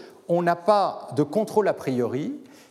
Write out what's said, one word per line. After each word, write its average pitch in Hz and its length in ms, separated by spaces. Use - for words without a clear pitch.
on 175 120
n'a 170 140
pas 175 600
de 143 80
contrôle 202 440
a 151 60
priori, 131 640